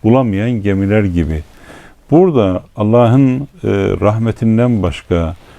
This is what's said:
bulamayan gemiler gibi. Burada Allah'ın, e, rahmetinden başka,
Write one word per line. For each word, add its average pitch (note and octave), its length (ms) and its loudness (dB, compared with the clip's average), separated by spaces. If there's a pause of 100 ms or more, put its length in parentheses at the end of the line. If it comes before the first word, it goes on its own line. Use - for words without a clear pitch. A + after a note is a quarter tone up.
bulamayan A2+ 480 0
gemiler G2+ 520 0
gibi. E2 400 -2 (680)
Burada C3 520 2 (120)
Allah'ın, A#2+ 640 2
e, - 260 -10 (340)
rahmetinden A2+ 800 0
başka, E2+ 520 -4 (240)